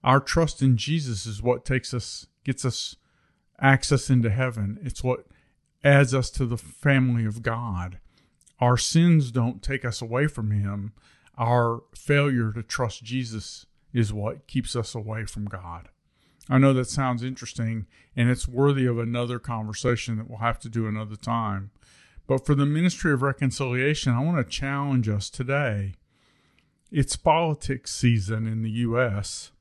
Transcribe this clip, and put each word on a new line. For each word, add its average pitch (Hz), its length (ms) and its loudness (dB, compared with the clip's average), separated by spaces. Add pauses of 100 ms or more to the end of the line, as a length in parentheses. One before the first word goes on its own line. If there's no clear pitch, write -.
Our 135 160 6
trust 160 440 0
in 131 140 6
Jesus 123 500 -4
is 104 140 -10
what 123 240 0
takes 131 300 -2
us, - 320 -8 (160)
gets 131 220 -4
us - 320 -4 (640)
access 135 500 4
into 117 200 4
heaven. 117 520 -2
It's 131 220 -8
what 127 240 -2 (560)
adds 139 280 8
us 131 180 0
to - 140 -2
the 117 140 -4
family 131 680 0
of 107 160 -4
God. 110 600 -6 (600)
Our 123 180 6
sins 160 540 4
don't 120 320 -2
take 131 200 -4
us 117 160 -6
away 123 280 -2
from 110 240 -2
him. 101 400 -2 (440)
Our 117 460 0 (100)
failure 139 600 0
to 117 100 -8
trust - 400 -4
Jesus 113 640 -8 (260)
is 110 200 2
what 104 340 -6
keeps - 300 -4
us 117 180 -6
away 110 300 -8
from 104 220 -8
God. 87 420 -12 (600)
I 131 100 4
know 135 140 6
that 127 160 0
sounds 127 360 -4
interesting, 113 600 -6 (280)
and 120 160 4
it's - 160 0
worthy 135 400 2
of 120 100 0
another 120 440 -4
conversation 113 760 -2
that 110 140 -8
we'll 113 80 -12
have 113 220 -2
to 127 80 -14
do 113 180 -2
another 107 300 -6
time. 104 560 -4 (560)
But 135 180 0
for 147 80 6
the 139 100 4
ministry 160 480 2
of 127 100 2
reconciliation, 135 880 0
I 120 100 0
want 165 160 0
to 120 120 -2
challenge 139 580 -2
us 104 200 -2
today. 123 680 -2 (1000)
It's 143 240 0
politics 151 760 0
season 110 540 2
in 110 160 -4
the 110 80 -4
U 117 280 0
S 104 520 -4 (100)